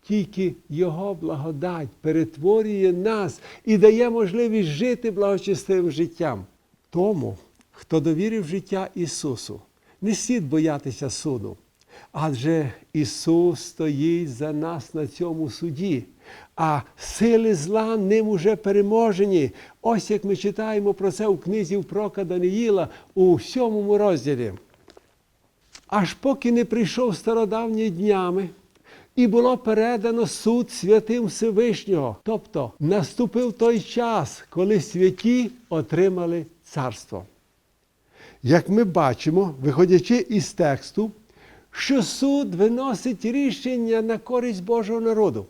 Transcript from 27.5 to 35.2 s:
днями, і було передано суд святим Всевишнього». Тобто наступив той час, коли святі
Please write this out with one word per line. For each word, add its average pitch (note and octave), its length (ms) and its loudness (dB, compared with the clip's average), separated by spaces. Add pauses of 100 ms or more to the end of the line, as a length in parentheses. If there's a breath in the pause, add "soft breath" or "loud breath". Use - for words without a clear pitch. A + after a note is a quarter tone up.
днями, F#3 600 0 (680 loud breath)
і B3 120 4
було A#3+ 300 4
передано A3+ 680 0
суд A#3 440 0
святим A3 540 2
Всевишнього». F#3+ 1000 0
Тобто D#3+ 560 -6
наступив G#3 760 0
той A#3 260 2
час, A3+ 720 -4
коли F#3+ 320 2
святі F#3+ 720 2 (180)